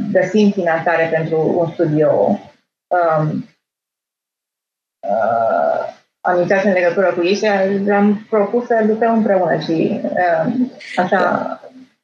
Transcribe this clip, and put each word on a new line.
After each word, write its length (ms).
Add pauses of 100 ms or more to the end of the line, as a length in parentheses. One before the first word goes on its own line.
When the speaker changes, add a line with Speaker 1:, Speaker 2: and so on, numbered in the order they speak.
(120)
Speaker 1:
găsim 400
finanțare 640
pentru 460
un 120
studio, 380 (800)
um, 580 (1600)
uh, 880 (280)
am 200
intrat 220
în 80
legătură 460
cu 80
ei 100
și 100 (400)
le-am 440
propus 360
să 220
lucrăm 300
împreună 420
și, 440
um, 680 (240)
așa. 240
Speaker 2:
Da. 400 (440)